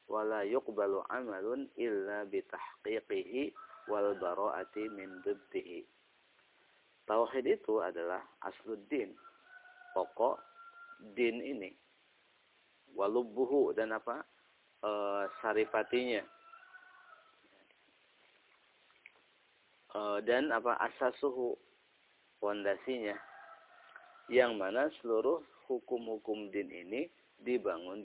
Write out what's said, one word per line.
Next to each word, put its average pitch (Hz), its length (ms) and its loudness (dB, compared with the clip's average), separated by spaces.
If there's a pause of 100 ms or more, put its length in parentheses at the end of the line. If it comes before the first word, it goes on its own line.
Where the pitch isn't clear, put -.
wa 107 160 -2
la 107 240 2
yuqbalu 101 640 0
amalun 120 560 -4 (160)
illa 104 480 -2
bitahqiqihi 101 1300 -4 (320)
wal 101 320 2
bara'ati 95 720 -2
min 95 320 -12
diddihi." 90 640 -4 (1200)
Tauhid 120 400 4
itu 113 320 2
adalah 85 400 -2 (240)
asluddin, 101 720 -6 (800)
pokok - 480 2 (720)
din 117 240 4
ini. 101 320 -6 (1200)
Walubbuhu, 117 800 2
dan 110 240 0
apa? 120 260 -6 (640)
Eh, 101 400 0 (160)
saripatinya. 110 840 2 (3750)
Eh, 104 320 0
dan 131 240 6
apa? 117 280 2
Asasuhu, 127 760 0 (880)
fondasinya. 104 720 0 (1120)
Yang 120 320 8
mana 101 240 2 (160)
seluruh 120 400 2 (320)
hukum-hukum 110 800 -4
din 98 200 -2
ini 92 360 -6 (360)
dibangun 98 640 -2